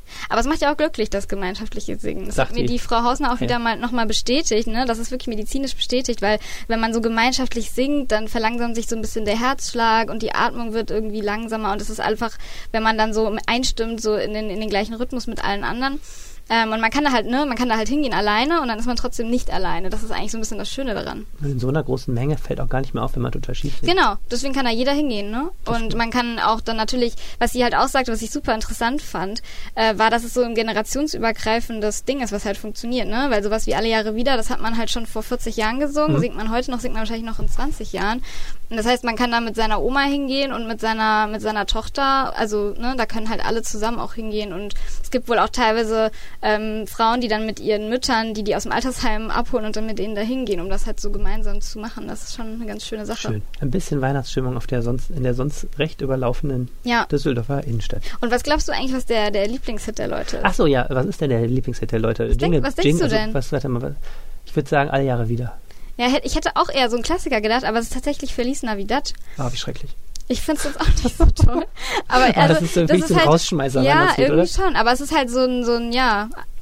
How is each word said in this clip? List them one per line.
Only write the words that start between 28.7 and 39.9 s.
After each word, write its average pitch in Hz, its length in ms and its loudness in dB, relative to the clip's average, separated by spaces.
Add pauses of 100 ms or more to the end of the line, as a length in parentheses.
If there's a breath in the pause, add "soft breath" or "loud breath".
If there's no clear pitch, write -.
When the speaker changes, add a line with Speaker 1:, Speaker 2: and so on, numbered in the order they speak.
Speaker 1:
fand, 196 400 -4 (320 loud breath)
äh, 220 220 2
war, 220 120 4
dass 233 140 2
es 233 100 -6
so 254 80 2
ein 233 140 -2
generationsübergreifendes 220 1500 -2
Ding 269 160 0
ist, 208 100 -2
was 202 140 -4
halt 202 120 -2
funktioniert, 220 500 -4
ne? 240 220 2
Weil 208 140 2
sowas 214 240 2
wie - 80 0
Alle 220 120 0
Jahre 220 280 0
wieder, 247 220 4
das 220 120 2
hat - 120 2
man 226 160 2
halt 220 120 2
schon - 160 -2
vor - 180 -4
vierzig - 340 -4
Jahren 226 220 0
gesungen, 302 360 2
Speaker 2:
Mhm. 147 40 4
Speaker 1:
singt 196 160 0
man 214 160 -2
heute 247 200 0
noch, 240 80 -2
singt 233 140 0
man 220 80 0
wahrscheinlich 226 240 -2
noch 220 140 -2
in 220 100 4
zwanzig 254 440 0
Jahren. 208 300 0 (460 loud breath)
Und 233 80 -4
das 214 80 0
heißt, 247 180 2
man 233 120 -2
kann 240 160 0
da 233 100 2
mit 226 140 -4
seiner 214 260 2
Oma 269 200 2